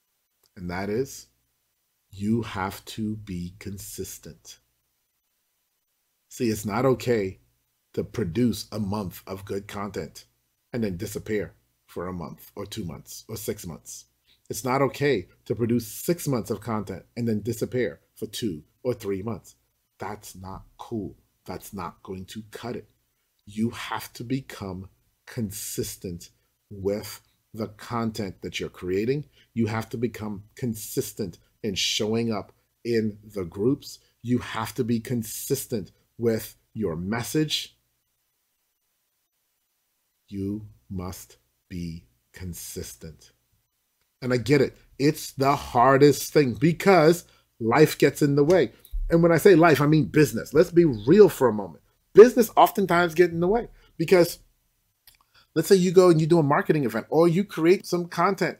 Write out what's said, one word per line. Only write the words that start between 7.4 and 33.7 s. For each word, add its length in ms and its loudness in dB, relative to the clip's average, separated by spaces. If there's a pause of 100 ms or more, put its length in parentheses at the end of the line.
to 100 -4
produce 680 -2
a 80 -10
month 480 -6
of 180 -12
good 220 -10
content 580 -10 (480)
and 100 -4
then 140 -4
disappear 560 -6 (320)
for 220 -10
a 60 -8
month 420 -14
or 100 -12
two 180 -12
months 460 -14
or 80 -12
six 280 -10
months. 400 -16 (440)
It's 160 -10
not 160 0
okay 480 -2 (160)
to 100 -6
produce 320 -2
six 400 -6
months 220 -4
of 100 -6
content 460 -8 (100)
and 120 -4
then 140 -2
disappear 600 -6 (140)
for 100 -12
two 380 -8 (200)
or 100 -2
three 300 -8
months. 320 -10 (420)
That's 380 -14
not 280 -16 (140)
cool. 380 -10 (300)
That's 280 -14
not 300 -12
going 220 -14
to 260 -16
cut 240 -12
it. 140 -14 (560)
You 260 -4
have 420 -10
to 100 -12
become 680 -8 (360)
consistent 1040 -10 (400)
with 520 -6 (320)
the 140 -8
content 720 -6
that 180 -10
you're 100 -8
creating. 560 -2 (280)
You 140 0
have 240 -4
to 60 -8
become 460 -6 (120)
consistent 840 -8 (240)
in 120 -4
showing 560 -2
up 200 -8 (320)
in 400 -2
the 220 -10
groups. 540 -4 (220)